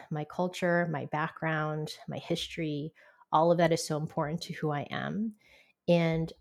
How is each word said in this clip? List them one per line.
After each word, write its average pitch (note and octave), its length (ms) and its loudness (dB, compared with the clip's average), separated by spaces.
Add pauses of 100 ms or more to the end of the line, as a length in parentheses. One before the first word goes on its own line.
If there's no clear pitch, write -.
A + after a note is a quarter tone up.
(120)
my D3+ 140 -4
culture, F3 640 0
my C#3 140 -4
background, D#3 840 -2 (180)
my C#3+ 80 -6
history, D#3 720 -4 (400)
all E3 200 6
of F3 80 4
that E3 120 6
is D#3+ 160 0
so D#3 80 0
important D#3 460 -4
to - 120 -8
who D3+ 180 -2
I C#3+ 200 -4
am. G#3+ 420 -4 (540)
And E3 540 4